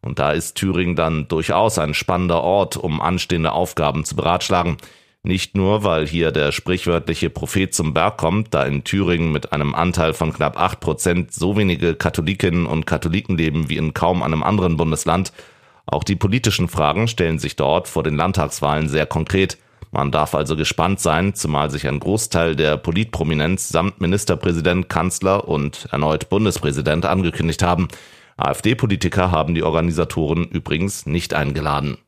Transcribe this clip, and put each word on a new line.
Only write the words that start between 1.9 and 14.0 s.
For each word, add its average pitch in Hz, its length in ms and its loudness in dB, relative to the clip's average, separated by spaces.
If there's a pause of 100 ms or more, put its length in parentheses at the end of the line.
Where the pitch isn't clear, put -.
spannender 90 480 0
Ort, 92 340 2
um 78 240 -2
anstehende 85 500 0
Aufgaben 76 540 0
zu - 100 -8
beratschlagen. 87 640 0 (480)
Nicht 92 320 -2
nur, 98 260 2
weil 80 240 2
hier 80 240 0
der 73 220 2
sprichwörtliche 85 760 -2
Prophet 92 460 -2
zum 78 180 0
Berg 90 260 2
kommt, 101 360 0
da 71 80 2
in 71 220 -2
Thüringen 85 480 0
mit 73 200 -4
einem 73 220 -2
Anteil 82 400 0
von 80 180 -2
knapp 73 280 -2
acht 92 180 0
Prozent 87 540 -2
so 98 240 0
wenige 87 400 2
Katholikinnen 87 720 0
und 78 200 -2
Katholiken 85 500 -2
leben 80 320 0
wie 73 100 -2
in 78 160 -2
kaum 90 280 2